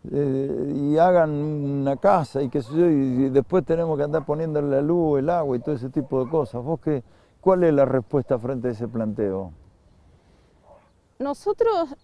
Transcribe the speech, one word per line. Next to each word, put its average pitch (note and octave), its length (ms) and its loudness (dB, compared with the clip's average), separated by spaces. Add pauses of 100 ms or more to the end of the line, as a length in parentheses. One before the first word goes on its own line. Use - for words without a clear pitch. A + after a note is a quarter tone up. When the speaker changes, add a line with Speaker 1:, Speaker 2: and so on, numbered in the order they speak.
(120)
Speaker 1:
eh, C#3 600 -2 (200)
y D3+ 60 2
hagan E3+ 320 4
una C#3+ 640 -2
casa E3 460 0
y C3+ 80 -2
qué C#3+ 120 -4
sé A#2+ 120 -12
yo, E3+ 160 4
y, C3+ 360 2
y - 40 0
después C#3 360 2
tenemos E3 320 0
que D3 60 0
andar D3 200 -2
poniéndole D3+ 440 -2
la C#3 140 2
luz, D#3 360 2
el C3+ 120 0
agua D3+ 260 0
y A#2+ 40 -2
todo D3+ 140 -4
ese B2+ 160 -8
tipo C3+ 340 -2
de A#2+ 60 -8
cosas". C#3+ 320 -4
¿Vos C#3+ 180 -4
qué, D3 220 -4 (380)
cuál F#3 240 4
es D#3+ 80 6
la C#3 140 6
respuesta B2+ 520 0
frente B2 300 -4
a - 40 -2
ese A2+ 140 -6
planteo? G#2 640 -4 (1700)
Speaker 2:
Nosotros, E4+ 840 -2